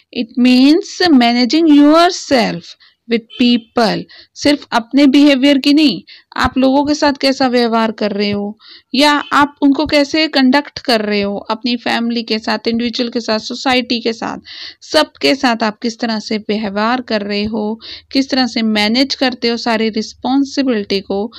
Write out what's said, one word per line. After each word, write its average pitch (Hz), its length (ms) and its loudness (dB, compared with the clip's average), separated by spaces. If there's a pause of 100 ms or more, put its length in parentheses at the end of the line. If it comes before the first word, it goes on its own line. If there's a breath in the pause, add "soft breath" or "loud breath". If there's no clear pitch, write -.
(200 soft breath)
it 240 280 0
means 294 600 2
managing 262 720 4
yourself 285 840 2 (480 soft breath)
with 233 100 0 (200)
people। 233 600 0 (300 loud breath)
सिर्फ - 380 -2
अपने 254 360 2
बिहेवियर 277 500 4
की 285 160 2
नहीं, 285 300 2 (340 loud breath)
आप 254 200 -2
लोगों 269 280 2
के 294 100 0
साथ 294 180 0
कैसा 269 340 0
व्यवहार 226 440 0
कर 214 200 -4
रहे 202 200 -2
हो, 202 280 -6 (360 loud breath)
या 294 160 4
आप 285 500 0
उनको 285 240 2
कैसे 302 420 0
कंडक्ट 285 520 0
कर 226 220 -2
रहे 208 200 -2
हो, 202 160 -4
अपनी 233 400 -4
फैमिली 233 460 -4
के 220 160 -4
साथ, 220 280 -4
इंडिविजुअल 233 420 -2
के 240 100 -4
साथ, 220 200 -4
सोसाइटी 247 640 -2
के 226 120 -4
साथ, 220 240 -10 (440 loud breath)
सबके 294 540 -2
साथ 240 280 -2
आप 214 160 -4
किस 226 200 -6
तरह 226 200 -4
से 214 180 -6
व्यवहार 214 640 -4
कर 220 200 -4
रहे 208 220 -4
हो, 214 360 -4 (320 loud breath)
किस 269 180 -2
तरह 262 180 0
से 233 140 -4
मैनेज 220 540 0
करते 247 320 -2
हो 233 100 -2
सारी 226 320 -2
रिस्पॉन्सिबिलिटी 240 1120 -2
को, 202 380 -6